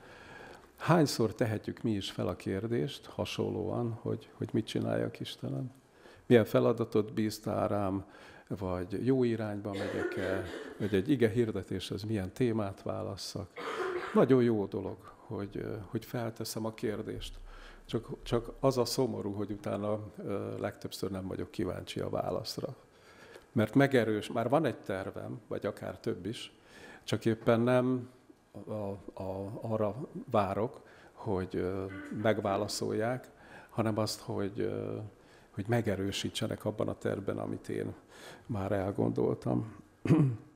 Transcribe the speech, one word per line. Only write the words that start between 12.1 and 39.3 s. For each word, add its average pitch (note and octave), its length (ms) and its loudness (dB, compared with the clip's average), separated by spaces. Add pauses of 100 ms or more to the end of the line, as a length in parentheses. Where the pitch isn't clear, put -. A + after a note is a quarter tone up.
témát A2 500 0
válasszak? G2+ 680 -6 (640)
Nagyon C3+ 280 8
jó A2 240 4
dolog, G2 300 -4 (300)
hogy, G2+ 300 -6
ö, - 180 -4 (120)
hogy A2 180 -4
felteszem A2+ 600 -4
a A2 100 -2
kérdést. G#2+ 640 -4 (460)
Csak, - 240 -4 (140)
csak - 380 0
az C3 180 4
a A#2+ 60 6
szomorú, G#2+ 480 0
hogy G2+ 180 -4
utána, G#2 500 -2 (160)
ö, G#2+ 440 -4
legtöbbször G2+ 500 -4
nem F#2+ 160 -4
vagyok F#2 240 -4
kíváncsi F#2+ 500 -2
a F#2+ 80 -2
válaszra. - 680 -2 (800)
Mert G#2+ 220 4
megerős-, A#2+ 580 4
már A#2 160 2
van D#3 160 4
egy A#2 140 0
tervem, G2+ 680 -6
vagy G#2 200 -4
akár G2+ 320 -6
több F#2+ 280 -4
is, - 260 -8 (520)
csak - 200 0
éppen A2+ 360 6
nem B2 480 4 (580)
a, A#2 60 -6 (500)
a, G2 380 -6
arra G#2+ 360 2 (340)
várok, G2+ 500 2 (320)
hogy, F#2 440 -2
ö, F#2+ 280 0 (380)
megválaszolják, G#2+ 1080 0 (380)
hanem A2 300 0
azt, G#2+ 220 0
hogy, G2+ 400 -2
ö, G#2 360 -2 (540)
hogy G#2 180 -6
megerősítsenek G#2 960 0
abban G#2+ 240 0
a G2+ 100 -2
tervben, G#2 400 -2
amit G#2+ 300 -4
én G#2 260 -4 (520)
már G2 260 0
elgondoltam. A2+ 1040 0 (260)